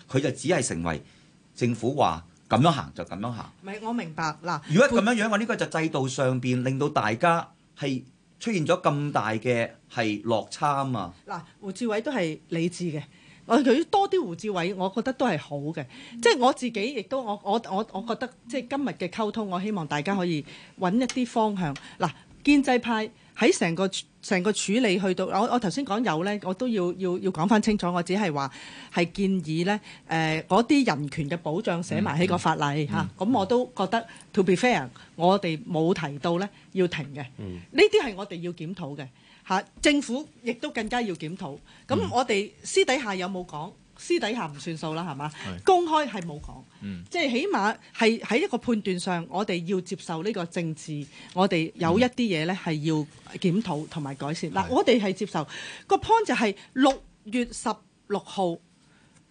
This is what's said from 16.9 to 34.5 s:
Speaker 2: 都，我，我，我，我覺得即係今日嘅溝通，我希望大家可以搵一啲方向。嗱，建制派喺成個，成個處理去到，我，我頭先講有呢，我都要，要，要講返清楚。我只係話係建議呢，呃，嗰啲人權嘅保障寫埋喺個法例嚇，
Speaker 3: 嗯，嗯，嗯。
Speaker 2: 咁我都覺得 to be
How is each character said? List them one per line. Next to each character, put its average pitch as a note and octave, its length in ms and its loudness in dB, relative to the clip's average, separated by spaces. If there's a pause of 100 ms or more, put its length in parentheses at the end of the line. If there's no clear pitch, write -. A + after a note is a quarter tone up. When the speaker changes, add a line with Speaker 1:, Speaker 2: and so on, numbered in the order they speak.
Speaker 2:
都， C4 180 -4
我， G#3 220 -6
我， G#3+ 260 0
我， G3+ 220 -2
我 - 160 -8
覺 A3+ 120 -2
得 B3 80 -4 (200)
即 C#4+ 100 -6
係 B3+ 180 -6
今 C#4+ 80 -2
日 B3 60 -2
嘅 F3 180 -6
溝 G#3+ 220 -4
通， G#3+ 180 -4
我 F3+ 120 -2
希 G3+ 100 -4
望 F#3 160 -4
大 D3 160 -2
家 G3 140 0
可 F3+ 100 0
以 D#3 180 -2 (360)
搵 F3+ 200 6
一 C4 40 2
啲 B3 220 0
方 G#3+ 300 2
向。 F3 160 0 (260)
嗱， F3 120 2 (320)
建 C#4+ 180 6
制 C4+ 200 4
派 A3 280 -2 (300)
喺 D4 180 6
成 E3+ 200 2
個， F#3+ 120 2 (320)
成 F3+ 220 0
個 G#3+ 100 2
處 - 200 -2
理 G#3+ 260 4
去 F#3+ 160 0
到， F#3 120 -2
我， F#3+ 260 2
我 A#3+ 80 4
頭 G#3 100 0
先 C#4 160 -4
講 A3 180 -2
有 E3 200 0
呢， G3+ 180 -2
我 F#3 100 -4
都 B3+ 140 -4
要， F#3+ 280 0
要， F#3 240 -2
要 F#3+ 120 -2
講 D#3 160 -2
返 G#3+ 160 6
清 G#3+ 160 2
楚。 F3+ 80 -2
我 F3 160 0
只 F3+ 120 -2
係 G3 180 0
話 C#3 180 -2 (420)
係 F3 200 2
建 G3 180 0 (140)
議 D#3 200 -2
呢， G#3 160 0 (280)
呃， D#3+ 400 0
嗰 F#3+ 180 6
啲 C#4+ 180 6
人 D3 240 0
權 C#3+ 220 -4
嘅 E3+ 60 -2
保 E3+ 260 -4
障 F3 180 0
寫 D#3 200 -2
埋 E3 200 0
喺 F#3+ 60 6
個 F#3 100 2
法 D#3+ 200 2
例 D3 320 0
嚇， - 60 -4
Speaker 3:
嗯， D#3+ 40 0
嗯， F#3 180 0
嗯。 F#3+ 120 0
Speaker 2:
咁 B3 100 4
我 G3 80 2
都 B3 180 2 (120)
覺 F#3+ 100 0
得 A3+ 180 -2 (280)
to G3+ 100 4
be F#3 120 6